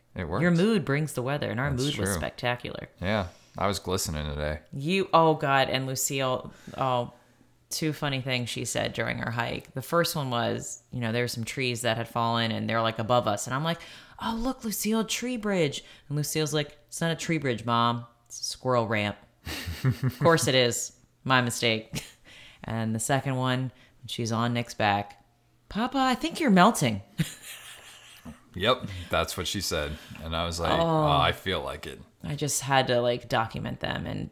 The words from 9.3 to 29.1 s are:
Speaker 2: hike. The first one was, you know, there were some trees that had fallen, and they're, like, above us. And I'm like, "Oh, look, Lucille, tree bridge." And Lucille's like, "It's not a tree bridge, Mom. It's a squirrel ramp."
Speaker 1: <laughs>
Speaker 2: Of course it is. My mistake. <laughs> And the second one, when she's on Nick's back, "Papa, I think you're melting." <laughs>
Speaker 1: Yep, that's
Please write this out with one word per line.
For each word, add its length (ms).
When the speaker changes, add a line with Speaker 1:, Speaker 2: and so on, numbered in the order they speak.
Speaker 2:
hike. 440
The 80
first 340
one 140
was, 520
you 80
know, 120
there 120
were 40
some 160
trees 380
that 140
had 120
fallen, 440
and 160
they're, 140
like, 160
above 280
us. 200
And 80
I'm 100
like, 140
"Oh, 180
look, 260
Lucille, 400
tree 340
bridge." 440
And 80
Lucille's 380
like, 220
"It's 120
not 100
a 60
tree 220
bridge, 260
Mom. 400
It's 140
a 40
squirrel 440
ramp." 340
Speaker 1:
<laughs> 600
Speaker 2:
Of 340
course 280
it 80
is. 380
My 160
mistake. 680
<laughs> 40
And 300
the 60
second 340
one, 280
when 440
she's 240
on 240
Nick's 200
back, 500
"Papa, 300
I 160
think 240
you're 120
melting." 520
<laughs> 140
Speaker 1:
Yep, 320
that's 300